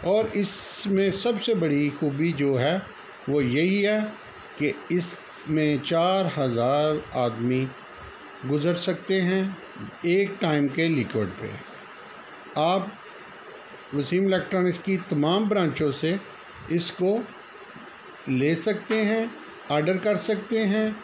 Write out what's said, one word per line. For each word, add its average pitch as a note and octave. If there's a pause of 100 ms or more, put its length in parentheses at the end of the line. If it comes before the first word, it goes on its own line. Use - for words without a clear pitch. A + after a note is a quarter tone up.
और G#3+
इसमें G3
सबसे A3
बड़ी D3
खूबी D3+
जो C#3
है D#3 (480)
वो C#3+
यही D#3+
है G#3+ (580)
कि D3 (180)
इसमें D3+
चार F3
हज़ार C#3+ (160)
आदमी B2 (760)
गुज़र D3+
सकते F#3
हैं F#3 (640)
एक G3
टाइम D3+
के D#3
लिक्विड A2
पे। G#2+ (1080)
आप F#3 (1040)
वसीम E3+
इलेक्ट्रॉनिक्स F3+
की F#3+ (120)
तमाम F3
ब्रांचों D#3
से E3 (540)
इसको F3+ (1120)
ले C3+
सकते G#3+
हैं, A3 (400)
ऑर्डर D#3
कर G#3
सकते A3
हैं। G#3+